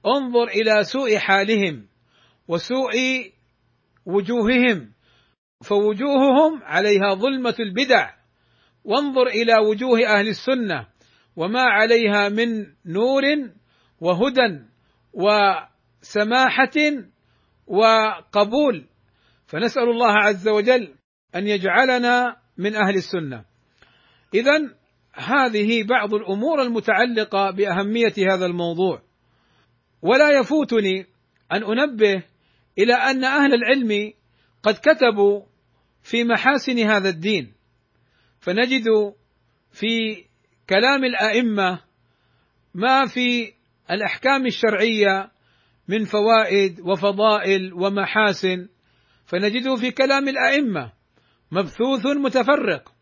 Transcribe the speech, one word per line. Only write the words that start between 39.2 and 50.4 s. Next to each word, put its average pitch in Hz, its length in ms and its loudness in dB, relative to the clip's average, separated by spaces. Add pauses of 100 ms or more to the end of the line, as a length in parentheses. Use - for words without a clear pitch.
في 220 540 -4 (440)
كلام 254 340 2
الأئمة 214 760 0 (920)
ما 262 320 2
في 247 480 -4 (380)
الأحكام 254 540 -2
الشرعية 208 840 0 (560)
من 214 180 -2
فوائد 202 760 2
وفضائل 190 920 0
ومحاسن، 190 960 -2 (580)
فنجده 226 500 -2
في 240 160 -4
كلام 269 360 0
الأئمة 254 640 -2 (600)